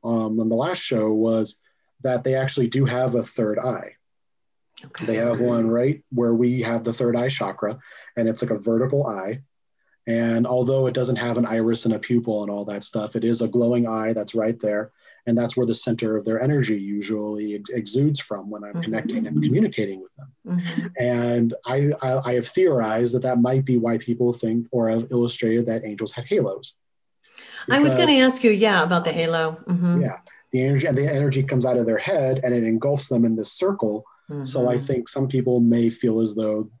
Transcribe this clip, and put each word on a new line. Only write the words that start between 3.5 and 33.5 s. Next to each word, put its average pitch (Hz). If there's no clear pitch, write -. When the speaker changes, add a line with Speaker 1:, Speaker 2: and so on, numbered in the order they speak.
Speaker 1:
eye. 120
Speaker 2:
Okay. -
Speaker 1:
They 113
have 117
one 120
right 123
where 120
we 123
have 113
the 113
third 120
eye 123
chakra, 104
and 113
it's 113
like 117
a 107
vertical 131
eye. 104
And 117
although 127
it 120
doesn't 127
have 117
an 117
iris 113
and 113
a 104
pupil 117
and 101
all 101
that 101
stuff, 107
it 110
is 117
a 113
glowing 120
eye 110
that's 107
right 113
there. 107
And 117
that's 117
where 127
the 117
center 113
of 104
their 113
energy 127
usually 104
ex-, 104
exudes 123
from 101
when 107
I'm -
Speaker 2:
Mm-hmm. 170
Speaker 1:
connecting 113
and 151
communicating 123
with -
them. -
Speaker 2:
Mm-hmm. 175
Speaker 1:
And 120
I, 143
I, 127
I -
have 120
theorized 120
that 123
that 127
might 131
be 127
why 117
people 120
think 117
or 113
have 113
illustrated 117
that 113
angels 104
have 120
halos. 117
Speaker 2:
I 269
was 285
Speaker 1:
Because 349
Speaker 2:
gonna 285
ask 262
you, 226
yeah, 202
about 175
the 160
halo. 165
Mm-hmm. 175
Speaker 1:
Yeah. 139
The 127
energy, 139
the 139
energy 139
comes 123
out 123
of 113
their 113
head 135
and 123
it 117
engulfs 131
them 117
in 113
this 107